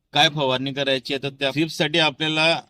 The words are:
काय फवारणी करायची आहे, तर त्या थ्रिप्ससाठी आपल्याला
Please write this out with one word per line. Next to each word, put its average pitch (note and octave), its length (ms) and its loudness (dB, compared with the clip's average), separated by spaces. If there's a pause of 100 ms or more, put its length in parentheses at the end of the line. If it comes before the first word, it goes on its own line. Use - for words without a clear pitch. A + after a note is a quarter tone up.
(120)
काय D#3 160 4
फवारणी C#3 440 -2
करायची C3+ 420 -2
आहे, C3 80 -4
तर C#3 80 -6
त्या C3+ 200 -4
थ्रिप्ससाठी D#3 480 -2
आपल्याला D#3 720 0